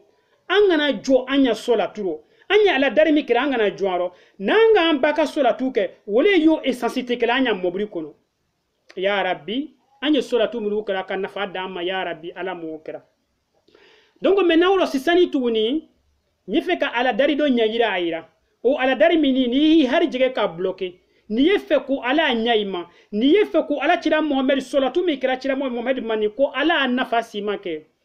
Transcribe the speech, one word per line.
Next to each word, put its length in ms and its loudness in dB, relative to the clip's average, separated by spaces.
an 220 4
kana 220 2
jɔ 360 2
an 160 4
ɲɛ 100 2
so 220 -2
la 120 0
tu 140 -10
rɔ. 160 -4
An 160 2
ye 60 4
Ala 200 0
dari 220 4
min 140 0
kɛra, 160 2
an 80 -2
kana 200 0
jɔ 160 -4
a 120 -2
rɔ. 140 -4
N'an 360 4
k'an 240 4
ba 140 2
ka 140 0
so 160 -2
la 100 4
tu 180 -4
kɛ, 200 -2
o 160 2
le 160 4
y'o 260 4
essence 380 -2
tɛ 160 -4
kɛla 160 0
an 100 0
ɲɛ 160 -2
mɔbili 300 -2
kɔnɔ. 220 -10
Ya 260 0
Rabi, 520 -6
an 120 0
ye 60 2
so 180 -2
la 100 2
tu 120 -8
minnu 240 -4
kɛra 220 -4
ka 100 -6
nafa 300 -6
d'an 240 -8
ma, 120 -8
ya 220 -4
Rabi, 320 -10
Ala 180 -8
m'o 300 -12
kɛra. 160 -12
Donc 240 4
maintenant 300 4
o 20 2
la 100 2
sisan 300 0
ni 140 4
tuguni, 580 -2
n 80 -6
ye 60 2
fɛ 180 -2
ka 160 -2
Ala 180 0
dari 220 2
dɔ 140 2
ɲɛ 240 2
yira 180 0
a 80 -2
yira. 300 -4
O 140 2
Ala 180 0
dari 220 4
min 160 2
ni, 160 0
n'i 80 -2
y'i 300 4
hari 220 2
jɛgɛ 260 0
ka 120 0
bloquer, 460 -6
n'i 140 0
ye 140 2
fɛ 280 -2
ko 160 -4
Ala 320 0
ɲɛ 260 0
i 60 -4
ma, 200 -8
n'i 200 2
ye 120 4
fɛ 220 0
ko 140 -4
Ala 180 2
cira 220 0
Muhamadu, 400 0
so 180 -4
la 120 0
tu 120 -2
min 160 -2
kɛra 220 -2
cira 160 -4
Muhamadu 460 -4
ma 140 -4
ni, 120 -2
ko 260 -2
Ala 280 0
a 40 0
nafa 360 -2
si 180 -10
ma 160 -4
kɛ, 260 -10